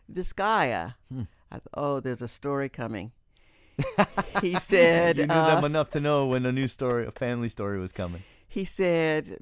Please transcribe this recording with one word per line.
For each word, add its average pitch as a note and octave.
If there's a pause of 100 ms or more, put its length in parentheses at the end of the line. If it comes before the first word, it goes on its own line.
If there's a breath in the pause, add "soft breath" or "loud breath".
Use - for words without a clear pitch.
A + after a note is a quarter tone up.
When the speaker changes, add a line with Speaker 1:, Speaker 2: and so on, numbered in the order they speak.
(100)
Speaker 1:
Vizcaya." E3+ (160)
Speaker 2:
Hmm. B2+ (280 soft breath)
Speaker 1:
I -
thought, -
"Oh, C#3
there's B2
a A#2
story C#3
coming." A2+ (680 soft breath)
Speaker 2:
<laughs> G3+
Speaker 1:
He F3+
said, E3+
Speaker 2:
You D3
knew E3
them D#3+
Speaker 1:
uh, -
Speaker 2:
enough D3+
to D3+
know C#3+
when B2+
a B2+
new C3
story, A#2+
a A2+
family A#2+
story G2+
was F#2
coming. F2 (240 soft breath)
Speaker 1:
He G3
said, E3